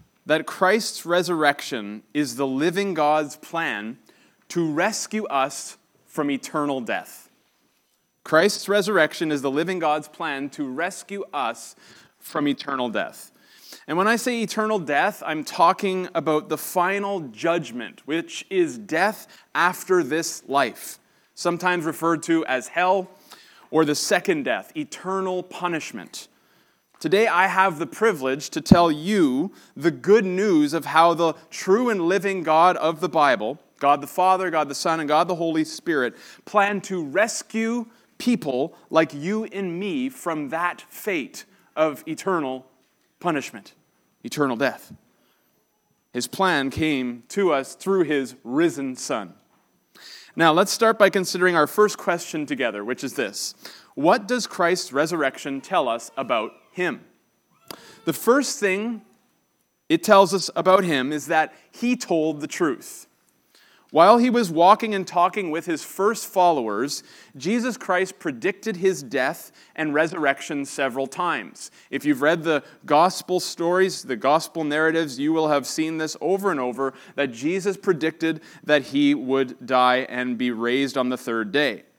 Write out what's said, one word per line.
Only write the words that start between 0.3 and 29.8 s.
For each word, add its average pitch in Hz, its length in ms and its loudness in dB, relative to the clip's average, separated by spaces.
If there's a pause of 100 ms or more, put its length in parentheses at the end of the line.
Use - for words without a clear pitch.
Christ's 214 600 0
resurrection 147 960 0 (100)
is 143 220 -2
the 135 140 -2
living 175 460 -2
God's 151 420 0
plan 120 640 -6 (500)
to 170 200 -2
rescue 202 580 -2
us - 520 -4 (260)
from 143 280 -4
eternal 143 480 -4
death. 104 500 -8 (920)
Christ's 175 440 2
resurrection 180 600 2
is 147 100 -2
the 135 120 -2
living 170 260 -2
God's 156 300 -2
plan 143 420 -6
to 143 180 -8
rescue 180 540 -8 (100)
us 120 440 -6 (420)
from 147 300 -4
eternal 131 400 -4
death. - 420 -6 (560)
And 151 100 -4
when 190 120 2
I 233 80 4
say 233 260 -2
eternal 220 380 -2
death, 151 440 -2
I'm 156 200 -6
talking 185 720 0
about 156 320 0
the 156 100 -4
final 196 640 -2
judgment, 120 840 -4
which 165 460 -6
is 165 280 0
death 165 500 -2 (260)
after 175 480 2
this 156 460 -4
life, 131 500 -2 (380)
sometimes 175 480 -2
referred 160 400 -2
to 165 220 0
as 127 200 -2
hell 185 420 0 (640)
or 156 140 4
the 147 100 2
second 175 480 0
death, 117 340 -4
eternal 185 680 -6
punishment. 165 840 -8 (760)
Today, 196 260 2
I 185 220 4
have 185 320 2
the 165 80 -4
privilege 143 640 -2
to 160 100 -6
tell 170 320 6
you 156 580 2 (260)
the 147 140 0